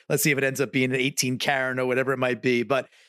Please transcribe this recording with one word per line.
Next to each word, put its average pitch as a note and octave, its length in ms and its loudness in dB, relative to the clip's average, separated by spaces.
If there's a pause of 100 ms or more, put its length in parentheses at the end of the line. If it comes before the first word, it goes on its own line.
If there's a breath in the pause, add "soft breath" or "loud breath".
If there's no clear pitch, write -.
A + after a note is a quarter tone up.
let's C#3+ 140 0
see D#3 80 2
if C3+ 80 2
it C#3 60 0
ends C3+ 180 0
up A#2 100 -2
being B2+ 220 2
an C3 60 0
eighteen C3 400 -2
Karen C3 400 -2
or B2+ 80 0
whatever B2+ 260 0
it B2+ 60 -2
might B2+ 240 -2
be. B2 180 2
But, B2 260 -2 (220 soft breath)